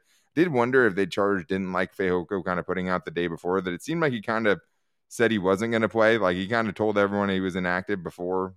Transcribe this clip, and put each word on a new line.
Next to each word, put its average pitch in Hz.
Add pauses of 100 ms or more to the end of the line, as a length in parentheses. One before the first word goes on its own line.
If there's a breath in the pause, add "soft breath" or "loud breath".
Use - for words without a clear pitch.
(360)
Did 175
wonder 127
if 98
the 98
Chargers 101
didn't 95
like 92
Fehoko 90
kinda 90
putting 90
out 92
the 87
day 85
before 87
that. 90
It 87
seemed 165
like 151
he 117
kind 113
of 95 (500)
said 117
he 110
wasn't 98
gonna 113
play. 110
Like, 92
he 92
kinda 113
told 107
everyone 101
he 95
was 92
inactive 90
before 92